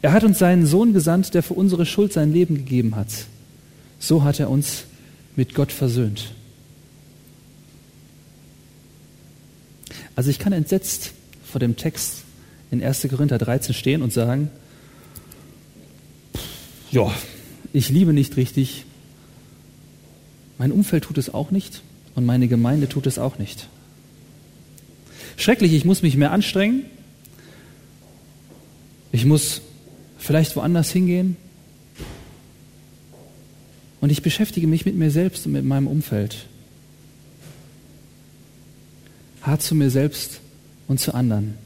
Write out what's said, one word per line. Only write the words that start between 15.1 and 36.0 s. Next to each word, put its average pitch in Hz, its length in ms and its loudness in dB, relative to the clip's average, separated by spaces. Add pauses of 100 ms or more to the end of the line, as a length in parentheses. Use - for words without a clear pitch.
Ja, 110 220 2 (600)
ich 135 160 0
liebe 165 240 4
nicht 139 240 0
richtig, 131 480 -2 (1700)
mein 127 140 0
Umfeld 175 320 0
tut 147 140 -8
es - 160 -6
auch 147 180 -4
nicht - 300 -4 (340)
und 123 100 0
meine 123 220 2
Gemeinde 123 400 2
tut 143 200 -6
es 131 120 -4
auch 127 180 -4
nicht. - 300 -12 (1700)
Schrecklich, 208 380 2
ich 151 120 2
muss 185 160 4
mich 139 160 4
mehr 143 140 4
anstrengen, 208 540 0 (2250)
ich 120 140 0
muss 147 360 2 (560)
vielleicht 156 380 0
woanders 165 360 0
hingehen 180 440 0 (2750)
und - 120 2
ich 147 120 -2
beschäftige 170 440 0
mich 160 180 2
mit - 100 0
mir 156 160 2
selbst 180 340 0
und 151 60 -4
mit 139 140 -2
meinem 135 220 0
Umfeld. 113 600 -4 (3000)